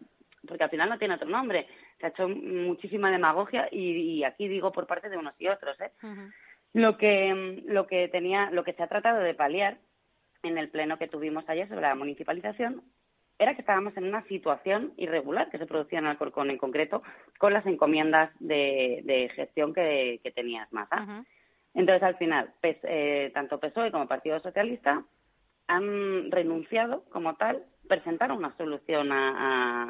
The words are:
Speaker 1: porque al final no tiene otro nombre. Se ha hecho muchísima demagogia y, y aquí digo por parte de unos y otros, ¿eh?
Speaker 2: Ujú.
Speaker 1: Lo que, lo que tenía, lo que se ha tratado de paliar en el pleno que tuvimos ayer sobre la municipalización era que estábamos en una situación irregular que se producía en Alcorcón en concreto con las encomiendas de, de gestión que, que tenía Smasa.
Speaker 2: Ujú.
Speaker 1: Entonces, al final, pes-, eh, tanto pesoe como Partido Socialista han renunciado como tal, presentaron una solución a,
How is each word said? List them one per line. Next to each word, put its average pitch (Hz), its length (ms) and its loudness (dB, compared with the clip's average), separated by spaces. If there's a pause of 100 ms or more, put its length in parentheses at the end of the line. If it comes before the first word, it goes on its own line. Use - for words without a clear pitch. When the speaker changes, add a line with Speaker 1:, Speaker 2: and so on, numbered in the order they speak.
(460)
Speaker 1:
porque 165 180 -2
al 151 60 -2
final 165 180 0
no 233 100 -4
tiene 196 160 0
otro - 140 -6
nombre. 208 380 0 (340)
Se 165 60 -4
ha 160 40 -2
hecho 185 180 -2
muchísima 190 800 -2
demagogia 190 600 2
y, 170 480 -2
y 143 60 0
aquí 202 240 -2
digo 190 240 -2
por 180 140 -4
parte 175 220 -6
de 190 80 -8
unos 156 220 -8
y 175 100 -2
otros, 196 320 -4
¿eh? - 100 -10 (120)
Speaker 2:
Ujú. 202 280 -14 (440)
Speaker 1:
Lo 220 240 6
que, 190 680 2
lo 196 200 2
que 180 220 0
tenía, 185 420 0
lo 170 140 0
que 175 100 -6
se 175 80 -4
ha 165 60 -4
tratado 220 320 2
de 170 140 2
paliar 190 440 0 (640)
en 165 160 -2
el 151 100 -4
pleno 156 300 -2
que 160 100 -4
tuvimos 156 400 -6
ayer 170 180 -2
sobre 202 140 -8
la 143 140 4
municipalización 175 880 -4 (580)
era 254 140 4
que - 80 -16
estábamos 202 340 0
en 185 80 -4
una 208 200 -2
situación 190 720 -2
irregular 165 520 -2
que - 100 -10
se 160 80 -8
producía 160 340 -2
en 156 60 0
Alcorcón 147 440 -2
en 135 80 -4
concreto 151 440 -2 (360)
con 202 140 6
las 208 140 2
encomiendas 156 640 4 (100)
de, 139 640 2
de 127 260 2
gestión 147 420 -2
que, 139 520 2
que 123 80 -6
tenía 117 340 -6
Smasa. 110 360 -4
Speaker 2:
Ujú. 208 220 -12 (500)
Speaker 1:
Entonces, 185 280 6
al 185 140 4
final, 160 440 0
pes-, 160 220 0
eh, 147 520 0
tanto 143 260 -4
pesoe 226 320 -2
como 143 160 -2
Partido 156 320 -2
Socialista 190 640 0 (640)
han 190 600 0
renunciado 180 800 0
como 160 260 -2
tal, 233 260 0 (240)
presentaron 196 520 0
una 151 180 -4
solución 147 560 -2
a, 131 760 2